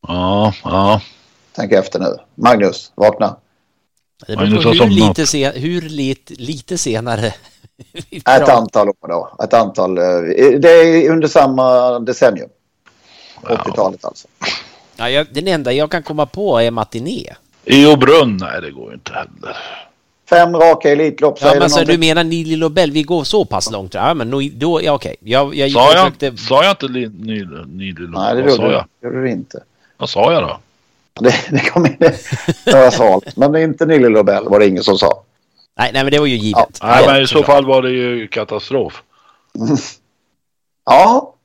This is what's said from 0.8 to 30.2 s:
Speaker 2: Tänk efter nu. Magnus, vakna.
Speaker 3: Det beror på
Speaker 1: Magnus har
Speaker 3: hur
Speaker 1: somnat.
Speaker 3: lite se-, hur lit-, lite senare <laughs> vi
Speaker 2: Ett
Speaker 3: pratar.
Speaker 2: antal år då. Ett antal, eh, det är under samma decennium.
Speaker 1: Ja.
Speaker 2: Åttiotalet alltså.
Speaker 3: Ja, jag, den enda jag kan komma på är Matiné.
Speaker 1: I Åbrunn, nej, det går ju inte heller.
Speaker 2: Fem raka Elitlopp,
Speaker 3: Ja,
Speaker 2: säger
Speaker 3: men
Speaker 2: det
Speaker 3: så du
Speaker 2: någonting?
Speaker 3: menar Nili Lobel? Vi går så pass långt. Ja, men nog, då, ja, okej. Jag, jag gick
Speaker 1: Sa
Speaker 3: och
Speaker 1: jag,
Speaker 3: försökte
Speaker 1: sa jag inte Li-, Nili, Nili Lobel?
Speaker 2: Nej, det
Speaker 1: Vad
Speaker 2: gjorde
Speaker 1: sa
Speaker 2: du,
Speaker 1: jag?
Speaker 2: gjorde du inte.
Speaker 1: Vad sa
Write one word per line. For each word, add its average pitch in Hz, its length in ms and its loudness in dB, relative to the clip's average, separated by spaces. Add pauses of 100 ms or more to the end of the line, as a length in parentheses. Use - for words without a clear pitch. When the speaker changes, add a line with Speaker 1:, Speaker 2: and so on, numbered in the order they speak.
Speaker 2:
Tänk 107 160 -4
efter 95 280 -2
nu. - 160 -4 (180)
Magnus, 107 600 0
vakna. 104 420 0 (880)
Speaker 3:
Det 107 100 -10
beror 101 100 -2
på 104 40 0
Speaker 1:
Magnus 107 140 0
har 113 80 4
Speaker 3:
hur - 60 2
Speaker 1:
somnat. 107 300 4 (100)
Speaker 3:
lite 156 80 -2
se-, 139 320 -2
hur 170 240 -4
lit-, 143 560 -8
lite 143 400 -12
senare 113 560 -4 (320)
<laughs> - 260 -20 (180)
vi - 60 -16
Speaker 2:
Ett 156 80 -16
Speaker 3:
pratar. 135 320 4
Speaker 2:
antal 107 320 0
år - 200 -10
då. 85 360 -8
Ett - 100 -2
antal, 95 440 0
eh, 87 60 0 (560)
det 165 100 6
är 165 400 6
under 160 180 0
samma 127 680 2
decennium. 113 500 -2 (920)
Speaker 1:
Ja. 117 180 -6
Speaker 2:
Åttiotalet 95 440 -6
alltså. - 240 -14 (680)
Speaker 3:
Ja, 117 140 -6
jag, 147 220 -2
den 165 160 -6
enda 143 240 -2
jag 151 180 -2
kan 170 120 -6
komma 151 240 -4
på 185 320 -2
är 117 120 0
Matiné. 117 640 -8 (320)
Speaker 1:
I 143 220 6
Åbrunn, 135 500 4
nej, 87 240 -10
det 78 100 -14
går 62 180 -20
ju 58 60 -20
inte - 180 -20
heller. 50 440 -14 (720)
Speaker 2:
Fem 170 260 4
raka 160 340 4
Elitlopp, 147 500 0
Speaker 3:
Ja, 143 60 0
Speaker 2:
säger 143 140 4
Speaker 3:
men 165 80 2
Speaker 2:
det - 20 0
Speaker 3:
så 147 80 0
du 165 60 0
Speaker 2:
någonting? 165 240 0
Speaker 3:
menar 165 160 0
Nili 160 320 -4
Lobel? 160 340 -2
Vi 156 120 -2
går 156 220 -4
så 208 200 -2
pass 101 260 -6
långt. 95 240 -12
Ja, 123 200 -2
men 120 160 -6
nog, 139 220 -6
då, 156 300 -4
ja, 151 100 0
okej. - 280 -6
Jag, 131 340 -2
jag 139 140 -2
gick 139 80 -2
Speaker 1:
Sa 131 120 6
Speaker 3:
och 160 60 6
Speaker 1:
jag, 180 200 2
Speaker 3:
försökte 120 300 -8
Speaker 1:
sa 131 200 2
jag 196 80 2
inte 139 160 -6
Li-, 123 200 -8
Nili, 98 580 -12
Nili 92 260 -14
Lobel? 85 180 -14 (100)
Speaker 2:
Nej, 107 140 -2
det 127 80 -2
Speaker 1:
Vad 143 80 2
Speaker 2:
gjorde 127 60 4
Speaker 1:
sa - 120 -2
Speaker 2:
du, - 40 0
Speaker 1:
jag? - 140 -4 (160)
Speaker 2:
gjorde 127 200 -8
du 127 80 -4
inte. - 320 -12 (340)
Speaker 1:
Vad 123 140 -10
sa 123 220 0